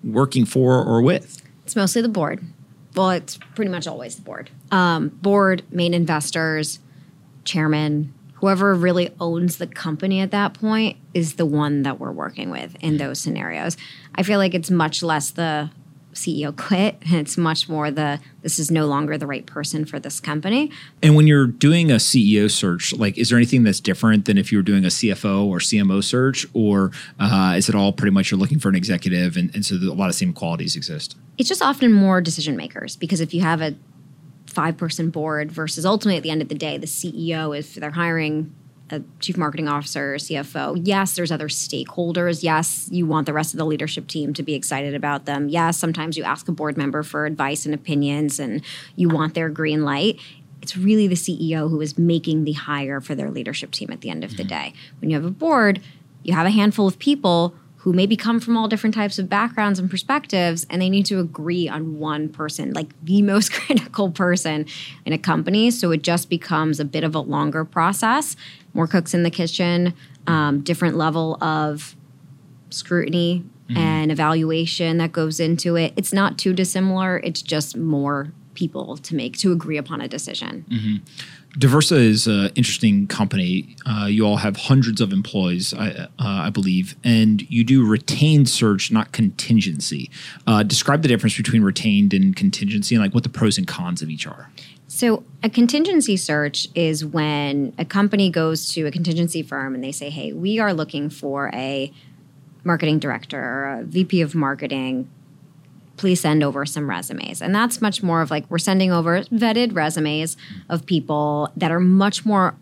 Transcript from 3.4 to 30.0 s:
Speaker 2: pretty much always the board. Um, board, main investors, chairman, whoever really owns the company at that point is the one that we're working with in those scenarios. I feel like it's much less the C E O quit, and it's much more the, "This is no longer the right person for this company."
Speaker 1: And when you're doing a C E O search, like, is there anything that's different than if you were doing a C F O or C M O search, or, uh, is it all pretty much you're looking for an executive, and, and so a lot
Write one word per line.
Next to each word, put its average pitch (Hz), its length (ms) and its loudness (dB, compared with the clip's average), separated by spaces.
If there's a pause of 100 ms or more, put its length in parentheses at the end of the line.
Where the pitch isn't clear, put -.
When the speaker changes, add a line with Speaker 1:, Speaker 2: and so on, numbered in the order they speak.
Speaker 2:
pretty 208 160 -2
much 170 160 -8
always 156 300 -12
the - 60 -20
board. - 280 -16 (220)
Um, 170 380 2
board, 190 600 2
main 175 240 0
investors, 156 840 -2 (640)
chairman, 151 680 0 (220)
whoever 196 400 2
really 175 360 2 (100)
owns 170 380 0
the 175 100 -6
company 190 520 -2
at 190 120 -2
that 202 220 0
point 220 420 0 (180)
is 160 200 -2
the 165 120 0
one 147 380 0
that 135 160 -4
we're - 100 -8
working 80 400 -8
with 170 300 -10
in 156 160 0
those 135 240 -4
scenarios. 90 560 -6 (400)
I 190 80 0
feel 202 140 2
like 190 160 2
it's 175 160 -4
much 160 320 2
less 156 280 -2
the 151 400 -4 (440)
C 160 280 -4
E 156 40 -4
O 147 60 -6
quit, 180 540 0
and 170 80 4
it's 147 240 -2
much 160 320 0
more 151 200 -2
the, 147 300 -2 (220)
"This - 160 -4
is 156 120 -2
no 156 140 4
longer 147 320 0
the 147 100 -6
right 135 200 -8
person 151 400 -6
for 151 120 -10
this 143 220 -8
company." 196 500 0 (320)
Speaker 1:
And 151 140 10
when 151 100 10
you're 143 200 8
doing 156 440 4
a 113 80 6
C 107 380 4
E 104 60 6
O 107 60 4
search, 90 440 0
like, 101 240 -2
is 117 140 0
there 120 80 6
anything 120 240 6
that's 101 180 4
different 104 460 2
than 104 100 4
if 98 160 2
you 104 60 4
were 95 40 4
doing 98 220 4
a 90 60 2
C 110 200 0
F 92 140 -4
O 101 220 0
or 92 120 -2
C 107 200 0
M 98 120 4
O 98 120 2
search, 131 500 0
or, 101 380 2 (280)
uh, 95 380 2
is 98 140 2
it - 40 0
all 101 200 2
pretty 104 180 0
much 95 180 2
you're 98 100 0
looking 143 180 2
for 101 100 0
an 95 60 4
executive, 90 640 0
and, 87 160 -2
and 104 100 -4
so 95 120 -2
a 90 180 -2
lot 92 160 0